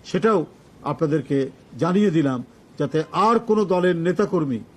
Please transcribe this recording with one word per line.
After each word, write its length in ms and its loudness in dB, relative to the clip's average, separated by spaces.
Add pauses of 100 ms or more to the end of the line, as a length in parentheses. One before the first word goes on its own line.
(100)
সেটাও 300 2 (500)
আপনাদেরকে 460 -2 (460)
জানিয়ে 340 2
দিলাম, 220 0 (400)
যাতে 200 -2 (280)
আর 100 4 (120)
কোনো 140 2 (120)
দলের 220 2 (100)
নেতাকর্মী 540 -2 (160)